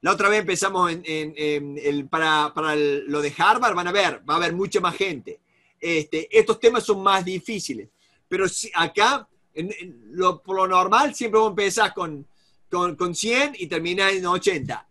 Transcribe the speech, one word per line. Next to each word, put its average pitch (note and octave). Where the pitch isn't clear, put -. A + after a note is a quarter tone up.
La F3+
otra G3+
vez G#3+
empezamos F#3
en, E3+
en, D#3
en D3
el, C#3+
para, D#3
para D#3
el, C#3+
lo D3
de D3
Harvard, A3
van F3
a F3+
ver, F3
va D3
a -
haber E3+
mucha F#3+
más F3+
gente. E3+
Este, D#3+
estos A3
temas A#3
son G3
más F#3+
difíciles, F3
pero F#3
si, G#3+
acá, G#3
en, F3+
en E3+
lo, F3+
por F#3+
lo F#3+
normal, F#3+
siempre A3
vos A3
empezás G3+
con, D#3
con, F3
con F3
cien B3+
y F3+
terminás F3+
en F#3
ochenta. E3+